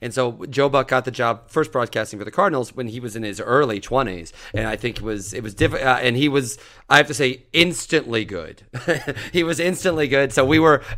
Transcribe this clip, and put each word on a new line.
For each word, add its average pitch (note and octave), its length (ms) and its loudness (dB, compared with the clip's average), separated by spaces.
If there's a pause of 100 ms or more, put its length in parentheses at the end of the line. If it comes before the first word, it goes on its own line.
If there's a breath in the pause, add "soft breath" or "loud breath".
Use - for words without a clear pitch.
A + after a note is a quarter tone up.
And A#2 120 -8
so A#2+ 340 -2
Joe C#3 220 2
Buck C3 200 2
got B2+ 160 2
the B2+ 60 -6
job A#2 380 -2
first D#3 220 0
broadcasting A2+ 480 -4
for G2+ 60 -10
the G#2+ 60 -12
Cardinals D#3+ 440 0
when B2 140 -8
he A#2 100 -12
was A#2 160 -10
in A2+ 80 -8
his G2+ 160 -8
early A#2 400 2
twenties. G2+ 520 -4 (220 loud breath)
And A2 140 -4
I A2 80 -4
think A#2 220 -6
it - 60 -10
was, G#2+ 300 -6
it B2 80 -8
was G#2+ 140 -10
diff-, D3+ 180 2
uh, C3 260 2
and A#2+ 160 2
he D3 140 2
was, C3+ 300 0 (300 loud breath)
I C#3 80 8
have D3 100 6
to D3+ 80 -6
say, C3 380 -2
instantly D#3 720 2
good. E2+ 380 -12 (240)
<laughs> - 460 -4
He E3+ 120 2
was E3 160 -2
instantly E3+ 480 0
good. C3+ 240 2
So C3 140 2
we D#3 140 6
were, D#3 240 6 (140 loud breath)